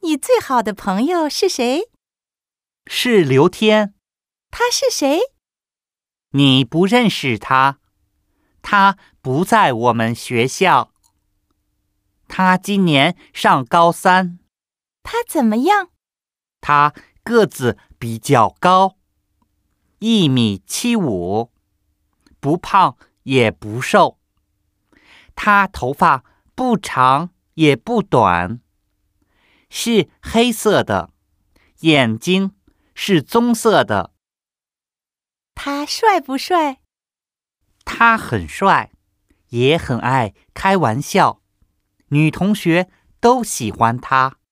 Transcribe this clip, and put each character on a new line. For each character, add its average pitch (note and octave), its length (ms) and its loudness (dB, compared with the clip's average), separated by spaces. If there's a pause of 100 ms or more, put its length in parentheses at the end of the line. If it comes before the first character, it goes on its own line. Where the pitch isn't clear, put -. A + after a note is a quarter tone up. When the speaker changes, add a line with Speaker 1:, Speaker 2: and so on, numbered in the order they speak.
Speaker 1:
你 D#4 140 -2
最 A#4+ 240 0
好 B3 220 -2
的 G#3 100 -4
朋 G3+ 340 -4
友 E4 220 -2
是 - 200 -2
谁？ C#4 420 -4 (960)
Speaker 2:
是 A3 380 2
刘 C#3 240 4
天。 G#3+ 440 0 (600)
Speaker 1:
他 A#4+ 180 -2
是 C5 180 -2
谁？ D4 300 -2 (1120)
Speaker 2:
你 C#3 340 2
不 E3+ 220 0
认 A3+ 240 2
识 B2+ 260 -4
他， C3+ 440 0 (800)
他 G3 340 2 (240)
不 C3+ 240 -2
在 G3 280 2
我 A#2+ 200 0
们 A#2 220 0
学 A#2 320 -2
校。 D3 460 0 (1400)
他 F#3 280 0
今 G3 280 -2
年 D#3 320 2 (180)
上 E3+ 300 0
高 E3+ 260 2
三。 F3+ 480 0 (640)
Speaker 1:
他 A#4 240 -6
怎 D4 180 -2
么 D#4+ 200 0
样？ F#4+ 260 0 (720)
Speaker 2:
他 D3 340 2 (300)
个 A3 220 4
子 B2 300 -4 (220)
比 A2+ 200 -8
较 A2+ 320 2 (100)
高， F#3 360 2 (1000)
一 G#3 300 0
米 A#2 380 -2
七 A#3+ 300 -4
五， G#2+ 560 -4 (880)
不 D3 160 -2
胖 F3 400 0 (280)
也 B2+ 260 2
不 G#2+ 300 -10
瘦。 E3 380 0 (1160)
他 G3+ 340 0
头 - 240 -8
发 C#3+ 320 2 (300)
不 B3 220 -2
长 C3+ 540 0 (240)
也 D3 220 2
不 A3 260 -4
短， F#2+ 580 0 (1080)
是 A3 380 -2 (120)
黑 A#3+ 320 0
色 F#3 300 0
的， F#2+ 300 -4 (680)
眼 C3+ 380 2
睛 F#3+ 380 -2 (380)
是 F3 280 0
棕 A#3 320 0
色 G3 300 2
的。 G2 280 -4 (1400)
Speaker 1:
他 C#4+ 320 -8
帅 G4+ 340 0
不 C4+ 160 -8
帅？ D4+ 440 -4 (1040)
Speaker 2:
他 A3+ 340 2
很 F#2 300 -6
帅， D#3+ 420 -2 (600)
也 B2 280 0
很 B2 200 -6
爱 A#2+ 360 -2 (200)
开 G3 220 0
玩 C3 240 0
笑， D3 400 0 (680)
女 D3+ 220 0
同 F#3 220 -2
学 F3+ 380 -2 (300)
都 A#3+ 240 2
喜 G#3 260 -8
欢 A#2+ 300 0
他。 C3 380 -2 (140)